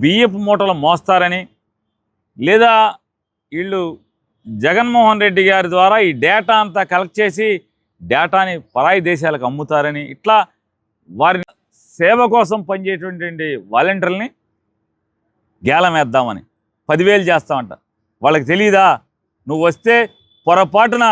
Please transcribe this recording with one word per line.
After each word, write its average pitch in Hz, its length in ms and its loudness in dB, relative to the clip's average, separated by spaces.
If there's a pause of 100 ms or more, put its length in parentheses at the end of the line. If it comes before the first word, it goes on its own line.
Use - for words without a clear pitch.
బియ్యపు 196 460 2
మూటలు 196 280 0 (100)
మోస్తారని, 175 560 0 (960)
లేదా 220 360 4 (840)
వీళ్ళు 190 260 -6 (640)
జగన్మోహన్ 214 800 0
రెడ్డి 190 260 2
గారి 190 260 2
ద్వారా 190 220 4 (100)
ఈ - 20 0 (140)
డేటా 208 400 0
అంతా 196 180 -4 (100)
కలెక్ట్ 180 300 -4
చేసి 208 260 -2 (540)
డేటాని 175 540 -2 (200)
పరాయి 175 340 2
దేశాలకు 151 400 -2
అమ్ముతారని, 147 540 -4 (120)
ఇట్లా 220 220 0 (840)
వారి 175 200 0 (580)
సేవ 202 200 2 (160)
కోసం 214 240 0 (100)
పనిచేయటువంటి 180 760 -8 (260)
వాలంటీర్లని 185 540 -2 (1400)
గేలం 170 300 2
వేద్దామని 120 440 -2 (460)
పదివేలు 185 420 2
చేస్తామంట. 135 420 -4 (480)
వాళ్ళకి 143 300 2
తెలీదా? 196 340 2 (640)
నువ్వు 156 200 -2
వస్తే 226 260 0 (520)
పొరపాటున, 202 640 2